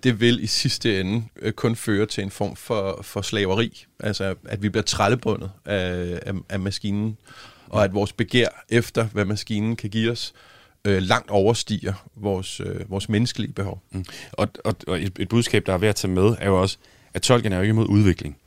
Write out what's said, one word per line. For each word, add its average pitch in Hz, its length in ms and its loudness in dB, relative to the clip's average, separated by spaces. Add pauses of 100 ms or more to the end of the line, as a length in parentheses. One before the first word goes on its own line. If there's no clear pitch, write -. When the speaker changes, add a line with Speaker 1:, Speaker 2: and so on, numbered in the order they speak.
Speaker 1:
det 120 160 2
vil 120 240 4
i 110 40 -2
sidste 113 520 0
ende, 101 240 -2 (180)
øh, 110 100 -2
kun 117 240 0
føre 107 300 0
til 104 180 -4
en 101 80 -6
form - 240 -4
for, 98 460 -4
for 101 200 -8
slaveri. 101 640 0 (140)
Altså, 98 360 -2 (100)
at 101 180 -6
vi 107 60 0
bliver 104 140 0
trællebundet 107 680 0 (160)
af, 90 600 -2
af, 98 80 -6 (160)
af 98 100 -4
maskinen, 104 580 -4 (520)
og 104 140 2
at 95 100 2
vores 101 200 0
begær 120 340 2 (220)
efter, 113 340 2
hvad 104 220 -2
maskinen 107 500 -2
kan 107 140 -8
give 110 220 0
os, - 220 -8 (520)
øh, 98 160 4
langt 110 280 2
overstiger 101 640 2 (220)
vores, 98 440 -4
øh, 92 320 -8
vores 98 180 -4
menneskelige 113 440 0
behov. 98 280 -6 (100)
Speaker 2:
Mm. 95 140 -6 (260)
Og, - 180 0 (160)
og, 110 100 0 (120)
og 85 160 -2
et, 95 160 -2
et 95 100 -4
budskab, 113 360 2
der 95 80 2
er 92 40 2
værd 104 120 2
at 104 60 0
tage 95 180 -2
med, 101 260 6
er - 80 -4
jo 92 140 4
også, 95 160 0 (360)
at 92 80 -6
Tolkien 110 320 4
er 90 40 0
jo 92 40 2
ikke 107 100 4
imod 107 160 4
udvikling 95 600 4